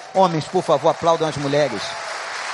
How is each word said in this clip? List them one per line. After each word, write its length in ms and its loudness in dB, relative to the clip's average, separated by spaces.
Homens, 320 2
por 160 0
favor, 280 2
aplaudam 380 2
as 100 -4
mulheres. 440 0